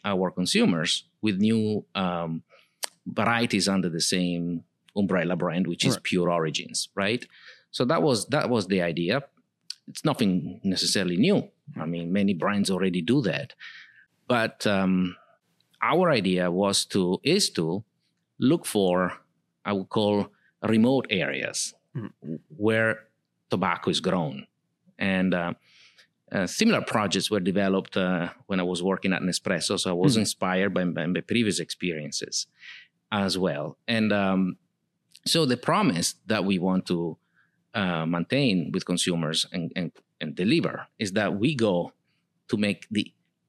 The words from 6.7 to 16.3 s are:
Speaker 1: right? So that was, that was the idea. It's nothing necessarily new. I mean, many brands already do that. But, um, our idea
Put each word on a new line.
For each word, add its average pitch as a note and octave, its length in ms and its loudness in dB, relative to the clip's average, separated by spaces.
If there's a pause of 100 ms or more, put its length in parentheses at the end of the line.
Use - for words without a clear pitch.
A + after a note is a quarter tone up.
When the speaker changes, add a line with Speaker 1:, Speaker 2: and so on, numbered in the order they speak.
Speaker 1:
right? G#2 280 -2 (480)
So - 140 0
that D#3+ 160 2
was, B2+ 260 2
that C3+ 220 0
was A2+ 180 2
the F#2+ 140 2
idea. E2+ 400 0 (640)
It's - 160 -14
nothing F#2+ 600 0
necessarily F#2 520 0
new. D#3 320 4 (320)
I - 60 -6
mean, E2+ 260 -6
many G2+ 220 2
brands G2 380 0
already F#2 300 0
do A#2 200 2
that. E2 320 -4 (760)
But, A#2 400 0
um, F#2 480 2 (640)
our D#3+ 300 2
idea F#2 400 2